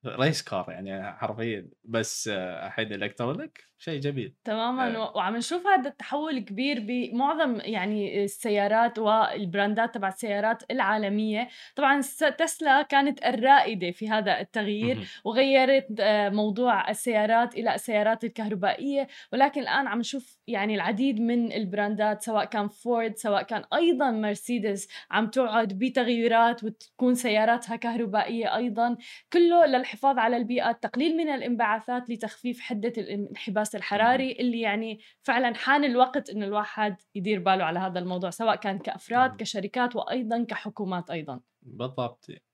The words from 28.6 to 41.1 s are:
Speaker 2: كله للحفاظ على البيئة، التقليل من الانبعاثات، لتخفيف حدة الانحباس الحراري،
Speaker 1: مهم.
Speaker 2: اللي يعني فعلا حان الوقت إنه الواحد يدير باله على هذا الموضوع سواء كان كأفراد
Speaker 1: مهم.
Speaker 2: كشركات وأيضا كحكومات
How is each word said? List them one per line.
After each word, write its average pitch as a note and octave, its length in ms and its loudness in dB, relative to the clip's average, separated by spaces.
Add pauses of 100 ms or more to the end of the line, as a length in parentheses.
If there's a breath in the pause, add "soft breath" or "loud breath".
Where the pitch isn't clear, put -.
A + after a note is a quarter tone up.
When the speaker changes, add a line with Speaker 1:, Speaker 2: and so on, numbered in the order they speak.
Speaker 2:
كله E4+ 340 8
للحفاظ C4 520 2
على A#3 180 2
البيئة، A#3+ 340 0
التقليل C4 460 -2
من D#4+ 120 0
الانبعاثات، A#3+ 840 -2
لتخفيف A#3 500 -6
حدة A3+ 380 -4
الانحباس G3+ 760 -4
الحراري، A#3 540 2
Speaker 1:
مهم. B3 120 -6
Speaker 2:
اللي A#3+ 200 0
يعني A3 400 -2 (220 soft breath)
فعلا A#3+ 320 0
حان C#4+ 300 2
الوقت B3+ 460 2
إنه G3+ 160 -4
الواحد G#3 500 -2 (180)
يدير G3+ 260 0
باله F#3 240 4
على E3 140 0
هذا F#3 200 -4
الموضوع F3+ 320 -4
سواء A3 260 2
كان G3 220 -4
كأفراد B3 520 0
Speaker 1:
مهم. - 60 -16
Speaker 2:
كشركات A3+ 600 -4
وأيضا A#3 480 -2
كحكومات F#3+ 680 -6